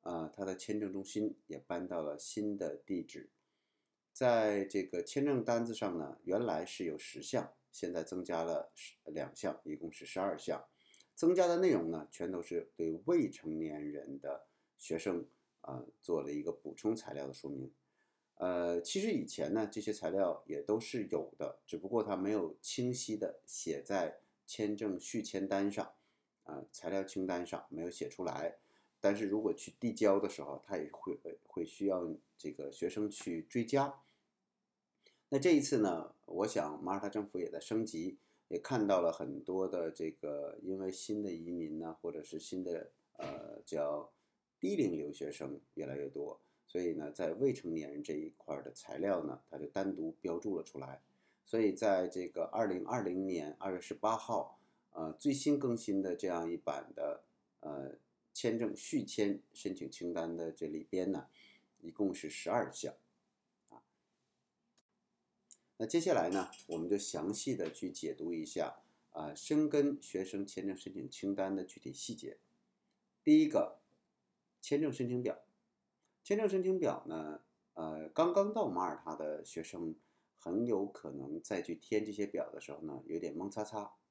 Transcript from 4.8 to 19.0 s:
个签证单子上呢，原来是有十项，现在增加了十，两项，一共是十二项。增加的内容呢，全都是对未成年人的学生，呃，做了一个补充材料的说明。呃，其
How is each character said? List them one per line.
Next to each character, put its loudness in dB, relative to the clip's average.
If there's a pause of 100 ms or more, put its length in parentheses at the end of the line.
个 -2
签 2
证 4
单 4
子 -2
上 -2
呢， -6
原 2
来 0
是 -6
有 -2
十 -10
项， -2 (180)
现 -4
在 0
增 -4
加 0
了 -2
十， -16 (100)
两 -6
项， -4
一 -6
共 -8
是 -16
十 -4
二 0
项。 -4 (480)
增 6
加 6
的 4
内 6
容 2
呢， -4
全 -4
都 -4
是 -4
对 2 (140)
未 6
成 -6
年 -4
人 -8
的 -6 (300)
学 -2
生， 0 (360)
呃， -8 (160)
做 2
了 -4
一 -2
个 -2
补 -8
充 2
材 -8
料 -4
的 -8
说 -10
明。 -8 (640)
呃， 2
其 0